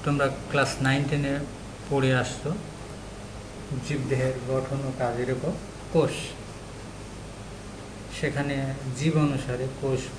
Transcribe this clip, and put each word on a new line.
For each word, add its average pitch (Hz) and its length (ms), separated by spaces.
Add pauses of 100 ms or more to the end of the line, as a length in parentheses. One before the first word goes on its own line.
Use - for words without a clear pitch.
তোমরা 143 240 (220)
ক্লাস 139 320
নাইন 135 220
টেনে 143 360 (500)
পড়ে 131 260
আসছো 127 380 (1300)
জীবদেহের 131 460 (140)
গঠন 131 280
ও 135 240
কাজের 123 320
উপর 143 200 (420)
কোষ। 160 180 (2000)
সেখানে 139 520 (240)
জীব 156 200
অনুসারে 131 500 (140)
কোষ 131 180 (200)